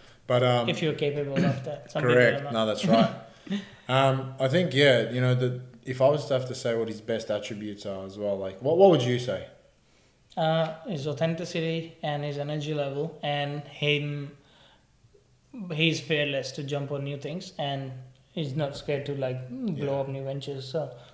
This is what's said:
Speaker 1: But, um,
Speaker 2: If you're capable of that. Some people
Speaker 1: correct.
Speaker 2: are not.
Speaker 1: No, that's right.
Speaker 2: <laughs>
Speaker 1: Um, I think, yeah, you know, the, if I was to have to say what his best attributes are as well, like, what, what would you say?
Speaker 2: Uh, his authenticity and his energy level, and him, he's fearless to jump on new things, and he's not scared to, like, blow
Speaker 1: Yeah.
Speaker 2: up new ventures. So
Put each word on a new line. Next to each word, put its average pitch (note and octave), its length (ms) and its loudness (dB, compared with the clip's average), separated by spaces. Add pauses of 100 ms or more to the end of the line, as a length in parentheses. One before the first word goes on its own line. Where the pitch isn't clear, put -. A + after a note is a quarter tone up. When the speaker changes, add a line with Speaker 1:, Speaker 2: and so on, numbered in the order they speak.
(260)
Speaker 1:
But, B2 160 4
um, B2 280 4
Speaker 2:
If - 120 -4
you're D3+ 120 0
capable C#3+ 500 -2
of - 200 0
that. - 280 -10
Some D#3 100 -2
people B2 120 4
Speaker 1:
correct. B2 260 6
Speaker 2:
are C#3 40 -6
not. C#3+ 100 -6
Speaker 1:
No, A2+ 120 2
that's G#2+ 200 0
right. - 240 6 (400)
Speaker 2:
<laughs> G3+ 100 -4 (260)
Speaker 1:
Um, C3 540 2
I C3 80 2
think, E3 260 2
yeah, B2+ 360 6
you B2 100 -2
know, B2+ 140 4
the, B2+ 260 0 (240)
if B2+ 160 -6
I C3 80 8
was D3 200 2
to - 60 -2
have B2+ 140 -2
to B2 60 -8
say A#2+ 200 -2
what A2+ 140 -2
his G#2 140 -10
best A2+ 280 -4
attributes G#2 540 -6
are F#2+ 220 -8
as G2 120 -14
well, G2+ 200 -2
like, F#2+ 240 -8
what, D#3+ 160 2
what G3 100 12
would D#3 140 8
you B2 160 2
say? F#2 260 -4 (880)
Speaker 2:
Uh, D#3+ 340 2 (200)
his D3 180 -6
authenticity E3 960 -4
and D3 220 -2
his C#3+ 140 -6
energy D3 340 -4
level, C#3+ 500 -4
and D3 420 -4
him, D3 680 -2 (1400)
he's D#3 280 2
fearless C#3+ 520 -2
to D3+ 100 -8
jump C#3 280 -6
on C#3 140 -4
new C#3+ 120 -6
things, D3 420 -10
and C3+ 340 -4 (400)
he's C#3+ 240 -4
not D3+ 200 -2
scared C#3+ 300 -4
to, C#3+ 80 -4
like, B2+ 360 -4
blow E3 440 -4
Speaker 1:
Yeah. C#3 60 0
Speaker 2:
up C3+ 80 -4
new C3+ 160 -6
ventures. C3+ 440 -6
So D3 220 -4 (240)